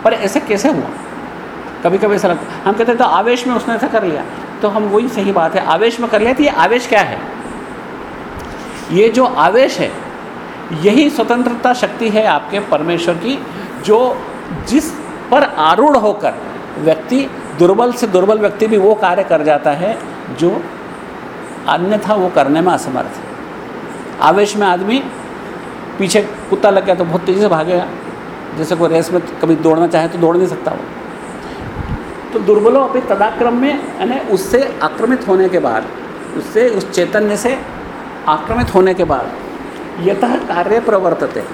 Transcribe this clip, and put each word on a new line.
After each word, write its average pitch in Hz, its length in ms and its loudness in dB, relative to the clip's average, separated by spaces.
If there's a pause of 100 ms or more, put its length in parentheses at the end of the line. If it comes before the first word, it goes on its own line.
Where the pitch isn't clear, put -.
पर 226 100 4
ऐसे 226 260 0
कैसे 208 300 0
हुआ? 165 200 -2 (920)
कभी-कभी 196 320 2
ऐसा 196 120 0
लगता - 260 -2
है, - 100 -12
हम 196 100 2
कहते 226 180 2
हैं, 233 60 2
"तो 240 80 6
आवेश 220 420 2
में 247 80 0
उसने 233 200 -2
ऐसा 202 120 -2
कर 208 160 0
लिया।" 151 200 -2 (380)
तो 214 60 2
हम, 214 160 0
वही 214 260 2
सही 196 220 -2
बात 165 240 2
है, 185 100 0
आवेश 220 340 2
में 240 100 -2
कर 214 100 2
लिया, 226 140 2
तो 262 100 2
ये 285 60 4
आवेश 226 380 2
क्या 208 140 4
है? 123 180 -2 (1700)
ये 208 180 6
जो 240 160 4
आवेश 190 540 4
है, 127 120 0 (920)
यही 233 280 6
स्वतंत्रता 240 640 0
शक्ति 226 360 -2
है 214 160 4
आपके 180 340 0
परमेश्वर 170 560 0
की, 247 240 -4 (460)
जो, 240 320 4 (520)
जिस 285 220 2 (400)
पर 277 120 6
आरूढ़ 233 540 4
होकर 202 360 2 (460)
व्यक्ति, 160 500 2 (300)
दुर्बल 202 340 6
से - 140 -2
दुर्बल 190 300 4
व्यक्ति 208 300 2
भी 220 100 4
वो 202 160 6
कार्य 190 300 2
कर 160 200 2
जाता 147 280 2
है 180 260 -2 (420)
जो 175 220 2 (1040)
अन्यथा 190 460 0
वो 185 160 0
करने 151 320 2
में 180 120 4
असमर्थ 127 320 -4
है। - 240 -12 (920)
आवेश 202 340 4
में 208 120 2
आदमी, 196 360 0 (960)
पीछे 196 220 2
कुत्ता - 480 0
लग 190 160 2
गया 190 100 4
तो 175 100 0
बहुत 170 160 -2
तेज़ी 190 200 0
से 214 60 4
भागेगा, 175 400 2 (720)
जैसे 165 180 -2
कोई 165 140 2
रेस 165 220 2
में 175 100 2 (200)
कभी 160 140 4
दौड़ना 160 320 4
चाहे 165 200 2
तो 165 100 -6
दौड़ 170 200 4
नहीं 185 100 4
सकता - 240 -4
वो। - 120 -6 (1500)
तो 226 60 0
दुर्बलो 208 400 6
अपि 262 220 0
तदाक्रम 226 520 0
में, 277 460 -2
यानी 240 200 -2
उससे 240 640 0
आक्रमित 233 440 0
होने 185 220 4
के 180 100 2
बाद, 117 260 0 (520)
उससे, 220 320 2
उस 196 220 -2
चैतन्य 208 460 0
से 254 220 0 (680)
आक्रमित 220 480 0
होने 185 180 6
के 180 100 2
बाद 139 280 0 (680)
यतः 214 360 0
कार्य 190 440 0
प्रवर्तते 170 640 0 (100)